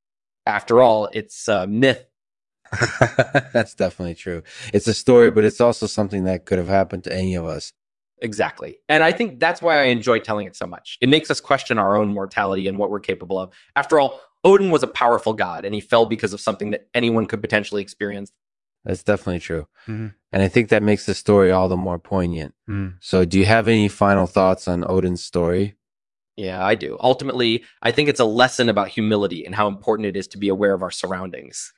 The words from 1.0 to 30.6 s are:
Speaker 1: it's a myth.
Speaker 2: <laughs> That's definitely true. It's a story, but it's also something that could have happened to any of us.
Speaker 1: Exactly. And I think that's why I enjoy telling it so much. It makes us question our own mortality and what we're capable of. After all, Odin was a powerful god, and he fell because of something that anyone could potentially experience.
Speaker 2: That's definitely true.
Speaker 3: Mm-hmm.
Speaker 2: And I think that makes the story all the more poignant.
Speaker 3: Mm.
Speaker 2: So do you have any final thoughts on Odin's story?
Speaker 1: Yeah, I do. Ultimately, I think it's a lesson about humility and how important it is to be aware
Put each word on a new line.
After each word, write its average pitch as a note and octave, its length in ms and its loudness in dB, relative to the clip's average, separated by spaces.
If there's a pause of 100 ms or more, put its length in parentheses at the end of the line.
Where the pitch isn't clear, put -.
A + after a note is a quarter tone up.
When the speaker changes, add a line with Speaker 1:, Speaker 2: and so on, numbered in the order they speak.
Speaker 1:
it's - 340 -10
a G2 180 0
myth. A#2+ 400 0 (640)
Speaker 2:
<laughs> - 100 -8 (760)
That's A#2 200 -2
definitely F2 420 -6
true. E2+ 280 -10 (300)
It's G#2 140 0
a A2 60 0
story, A#2+ 380 6
but G#2+ 140 4
it's A2 160 0
also A#2 260 2
something G2+ 380 -4
that F#2 200 -2
could F#2+ 120 -2
have F2 100 -4
happened F#2+ 380 0
to - 100 -6
any F#2 200 -2
of E2 100 -6
us. D#2+ 260 -10 (500)
Speaker 1:
Exactly. G#2 580 -6 (100)
And D#3 120 4
I E3 120 4
think E3+ 260 -6
that's E3 220 0
why D#3+ 180 2
I C#3 60 4
enjoy A#2 340 2
telling G#2+ 260 -6
it F#2 80 -16
so - 140 -12
much. - 320 -18
It B2 80 0
makes D#3 240 2
us C#3 80 -2
question C3 400 -2
our G2 160 0
own G#2 140 0
mortality G2 580 -4
and G2 100 -4
what G2+ 120 -2
we're G2+ 100 -6
capable F#2 400 -6
of. F#2 140 -10 (240)
After C#3+ 200 2
all, C#3 220 0 (240)
Odin G3 280 6
was D3+ 120 2
a - 40 -2
powerful A#2+ 440 0
god, F#2 320 -6
and G2+ 100 -6
he G#2 60 -4
fell A#2 260 2
because G#2+ 280 -4
of G#2 80 -12
something G#2 300 -4
that - 220 -8
anyone A#2 340 0
could G#2 140 -6
potentially G#2 400 -2
experience. G2+ 520 -10 (500)
Speaker 2:
That's F#2 200 -6
definitely F#2+ 360 -2
true. E2 300 -8 (180)
Speaker 3:
Mm-hmm. A2 200 -10 (260)
Speaker 2:
And F#2+ 100 2
I F#2 60 2
think A#2 180 2
that G#2+ 160 2
makes G#2 220 0
the G2 80 -4
story G2 360 4
all F#2 200 2
the F2+ 80 -2
more F2+ 200 -4
poignant. F2 580 -4 (140)
Speaker 3:
Mm. G2 300 -8
Speaker 2:
So F#2 240 0
do F#2 160 2
you F#2+ 60 4
have A2 240 4
any A2 180 4
final G2 400 2
thoughts F#2 400 2
on F2 180 -2
Odin's F2+ 380 -2
story? F2+ 540 -2 (580)
Speaker 1:
Yeah, F#2 300 -6
I G#2+ 100 2
do. - 240 -8
Ultimately, B2 640 0 (180)
I A#2 100 0
think D3 180 0
it's C#3+ 100 -2
a B2 60 4
lesson A#2+ 420 2
about G2+ 220 0
humility G2+ 560 -2
and F#2 100 -12
how G#2 140 0
important G#2+ 380 -4
it G2 100 -6
is F#2+ 100 -8
to - 100 -20
be G2 120 -2
aware G2 240 0